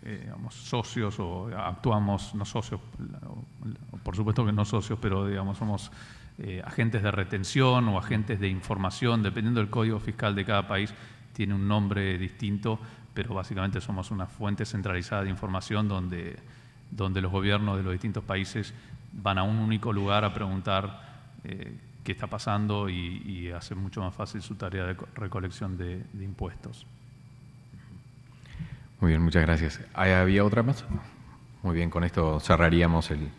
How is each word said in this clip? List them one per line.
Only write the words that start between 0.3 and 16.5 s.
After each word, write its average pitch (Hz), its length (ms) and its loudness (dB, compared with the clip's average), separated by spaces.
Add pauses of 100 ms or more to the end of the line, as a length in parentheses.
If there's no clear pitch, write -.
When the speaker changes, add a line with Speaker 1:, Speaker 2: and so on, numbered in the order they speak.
Speaker 1:
socios 110 640 -4
o 90 340 -4
actuamos, 101 800 0
no 104 120 -2
socios, 107 340 -6 (1200)
por 90 120 -4
supuesto 107 300 2
que 104 80 4
no 104 100 4
socios, 110 380 0
pero, 98 260 0
digamos, 98 300 -2
somos, 104 340 -2 (460)
eh, 92 280 -8
agentes 113 380 0
de 104 80 4
retención 113 760 4
o 98 100 2
agentes 107 400 0
de 98 80 0
información, 98 760 0
dependiendo 113 380 2
del 104 100 2
código 113 300 2
fiscal 107 340 -2
de 98 120 0
cada 98 200 2
país, 101 280 -2 (400)
tiene 101 220 0
un 98 120 2
nombre 101 500 2
distinto, 104 600 -2 (340)
pero 107 200 -4
básicamente 95 480 -2
somos 95 300 -4
una 95 160 -4
fuente 101 360 -2
centralizada 98 600 -2
de 98 60 -2
información 101 600 -2
donde, 90 500 -4 (500)